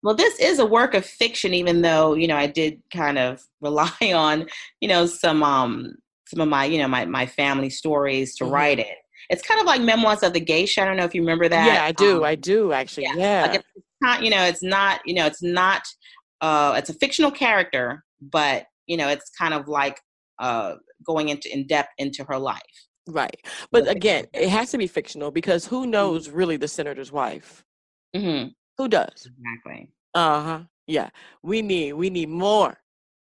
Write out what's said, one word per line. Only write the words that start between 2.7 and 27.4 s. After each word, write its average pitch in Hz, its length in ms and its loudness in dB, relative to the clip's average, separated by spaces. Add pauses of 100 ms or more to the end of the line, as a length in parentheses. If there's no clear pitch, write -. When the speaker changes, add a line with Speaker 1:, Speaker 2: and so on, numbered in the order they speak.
Speaker 1:
kind 147 240 -2
of 127 240 -2 (100)
<laughs> - 100 -20
rely 151 280 0 (260)
on, 156 320 0 (320)
you 208 80 -4
know, 175 200 4
some, 156 360 0
um, 131 520 0 (320)
some 170 120 -8
of 156 80 0
my, 139 180 0
you 156 120 0
know, 139 100 0
my, 127 180 0
my 127 200 -2
family 135 440 -2
stories 139 680 -2
to 131 60 -6
Speaker 2:
Mm-hmm. 131 100 -2
Speaker 1:
write 143 260 2
it. 104 160 -6 (340)
It's - 120 -2
kind 440 180 2
of 427 60 2
like 269 160 4
Memoirs 220 420 2
of 175 100 2
the 170 60 0
Geisha. 165 440 0
I - 20 2
don't 190 120 0
know 180 60 0
if 175 120 -2
you 175 60 0
remember 165 280 2
that. 165 160 4
Speaker 2:
Yeah, 156 180 4
I 160 80 -2
do. 185 280 4
Speaker 1:
Um, 156 40 2
Speaker 2:
I 151 120 2
do, 190 360 0
actually. 135 320 -4
Speaker 1:
yeah. 147 140 -4
Speaker 2:
Yeah. 196 240 2
Speaker 1:
Like, 190 140 2 (200)
it's 185 100 -20 (160)
not, 247 220 2
you 226 60 2
know, 196 140 4
it's 175 200 0
not, 196 400 0
you 175 120 -4
know, 165 100 2
it's 156 180 -2
not, 180 380 2 (600)
uh, 147 360 2
it's - 140 -4
a - 20 -10
fictional 277 380 0
character, 160 760 -2 (160)
but, 143 460 -2 (180)
you 170 120 -4
know, 143 120 -2
it's 143 220 -4
kind 160 240 -2
of 143 120 -6
like, 139 320 -2 (400)
uh, 113 360 -4 (280)
going 156 260 -2
into, 143 220 -8
in 139 160 -6
depth 143 300 0
into 139 280 -8
her 135 120 -6
life. 135 240 -6 (480)
Speaker 2:
Right. 151 260 -4 (360)
But 240 140 6
Speaker 1:
With - 120 2
Speaker 2:
again, 180 280 0
Speaker 1:
fictional - 200 -2
Speaker 2:
it 185 60 2
has 220 200 0
to 277 60 -4
be 196 100 -2
fictional 147 440 -8
because 170 340 -2
who 254 160 -6
Speaker 1:
Mm-hmm. 247 100 -4
Speaker 2:
knows 170 380 0
really 165 280 -2
the 147 100 -4
senator's 135 440 -10
wife? 117 540 -8 (500)